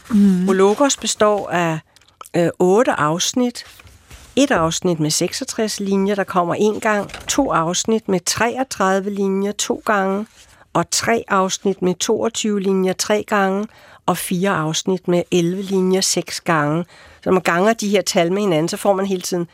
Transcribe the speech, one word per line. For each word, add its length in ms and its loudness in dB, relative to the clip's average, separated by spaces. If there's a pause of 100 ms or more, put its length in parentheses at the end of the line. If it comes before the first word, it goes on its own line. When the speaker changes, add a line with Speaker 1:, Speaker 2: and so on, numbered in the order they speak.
(100)
Speaker 1:
Mhm. 360 4
Speaker 2:
Prologos 500 4
består 540 0
af, 280 -2 (580)
øh, 120 2 (100)
otte 340 4
afsnit. 720 -2 (720)
Et 140 4
afsnit 500 0
med 100 0
seksogtres 720 -4
linjer, 340 0
der 100 -2
kommer 300 0
en 260 0
gang. 300 0 (180)
To 240 0
afsnit 560 -2
med 180 0
treogtredive 840 -2
linjer 420 -2
to 320 -6
gange. 420 0 (460)
Og 180 -2
tre 380 -2
afsnit 540 -2
med 120 0
toogtyve 640 -2
linjer 320 0
tre 360 -2
gange. 380 0 (400)
Og 120 0
fire 320 -2
afsnit 580 -2
med 220 2
elleve 320 0
linjer 380 2
seks 400 -4
gange. 440 0 (400)
Så 60 0
man 120 2
ganger 300 2
de 160 -2
her 140 2
tal 300 0
med 100 -2
hinanden, 260 2
så 80 -6
får 160 2
man 140 0
hele 160 -4
tiden 320 -4